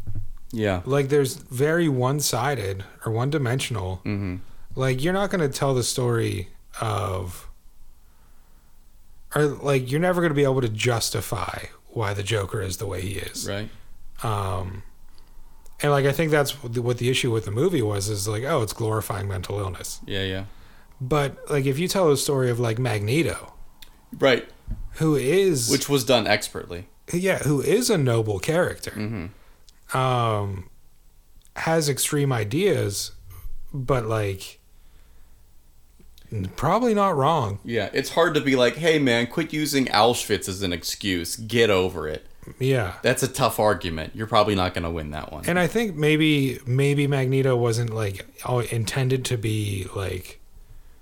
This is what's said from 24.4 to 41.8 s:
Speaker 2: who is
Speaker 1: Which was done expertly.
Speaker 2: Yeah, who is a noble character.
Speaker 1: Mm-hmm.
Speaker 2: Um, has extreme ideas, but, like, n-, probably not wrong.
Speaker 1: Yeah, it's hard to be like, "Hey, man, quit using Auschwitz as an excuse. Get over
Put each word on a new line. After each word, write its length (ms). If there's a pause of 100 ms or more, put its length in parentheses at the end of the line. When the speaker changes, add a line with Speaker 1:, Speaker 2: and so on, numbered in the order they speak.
Speaker 2:
who 240
is 520
Speaker 1:
Which 200
was 160
done 240
expertly. 580 (260)
Speaker 2:
Yeah, 260
who 220
is 300
a 80
noble 400
character. 540
Speaker 1:
Mm-hmm. 1040
Speaker 2:
Um, 760 (840)
has 320
extreme 440
ideas, 800 (600)
but, 340
like, 540 (1700)
n-, 240
probably 380
not 220
wrong. 480
Speaker 1:
Yeah, 280
it's 180
hard 240
to 60
be 160
like, 200
"Hey, 220
man, 280
quit 260
using 340
Auschwitz 640
as 140
an 100
excuse. 640
Get 320
over 400